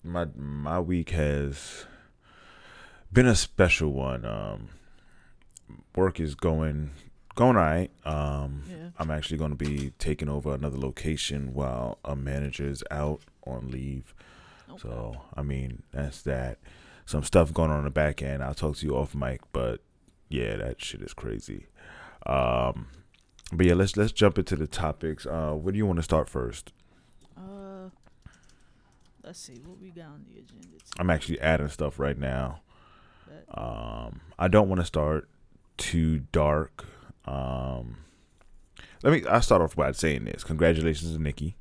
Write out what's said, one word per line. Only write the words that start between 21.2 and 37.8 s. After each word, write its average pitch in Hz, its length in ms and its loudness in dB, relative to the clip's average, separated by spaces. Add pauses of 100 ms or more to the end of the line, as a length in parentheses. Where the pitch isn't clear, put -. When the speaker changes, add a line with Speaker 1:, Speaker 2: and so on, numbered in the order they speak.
Speaker 1:
Um, 62 600 0 (640)
but 87 140 4
yeah, 87 80 8
let's, 98 240 2
let's 104 160 2
jump 101 240 4
into 92 180 0
the 76 100 -2
topics. 76 600 -4
Uh, 76 260 -2
where 80 220 -2
do 101 40 -2
you 107 80 2
wanna 85 180 2
start 78 260 2
first? 60 420 -6 (680)
Speaker 2:
Uh, 190 520 -16 (1400)
let's 170 140 -18
see 123 260 -18
what 180 160 -20
we 185 80 -20
got 165 160 -20
on 147 260 -20
the - 80 -20
agenda - 280 -20
today. 80 180 -20 (140)
Speaker 1:
I'm 90 100 2
actually 80 320 0
adding 73 260 2
stuff 73 320 -4
right 69 180 0
now. 65 440 -4 (680)
Speaker 2:
Bet. - 160 -20 (180)
Speaker 1:
Um, 57 600 -10 (180)
I 92 80 4
don't 101 220 8
wanna 90 160 2
start 76 420 0 (480)
too 80 440 2 (120)
dark. 76 540 2 (400)
Um, 64 720 -6 (1080)